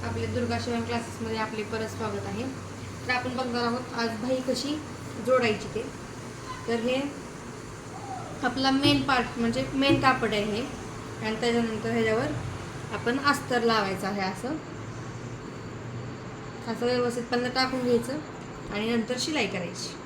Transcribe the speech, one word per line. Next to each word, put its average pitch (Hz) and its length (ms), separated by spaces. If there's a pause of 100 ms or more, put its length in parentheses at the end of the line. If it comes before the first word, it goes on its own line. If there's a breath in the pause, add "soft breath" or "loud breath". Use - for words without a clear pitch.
आपल्या 226 260
दुर्गा 233 300
शिवण 233 180
क्लासेसमध्ये 226 560
आपले 214 260
परत 220 260
स्वागत 202 360
आहे. 202 180 (640)
तर 254 60
आपण 247 240
बघणार 240 260
आहोत 240 360
आज 233 100
बाही 226 320
कशी 277 340 (500)
जोडायची 233 500
ते. 220 60 (840)
तर 226 120
हे 247 160 (1500)
आपला 262 280
मेन 277 300
पार्ट 254 380
म्हणजे 233 340
मेन 277 280
कापड 247 320
आहे 208 100
हे, 214 180 (640)
आणि 220 140
त्याच्यानंतर 233 520
ह्याच्यावर 226 340 (680)
आपण 240 260
अस्तर 269 440
लावायचं 202 440
आहे. 202 140
असं, 196 340 (2250)
असं 233 140
व्यवस्थित 247 380
पहिलं 247 260
टाकून 254 340
घ्यायचं 247 300 (600)
आणि 214 160
नंतर 233 300
शिलाई 285 280
करायची. 175 480 (100)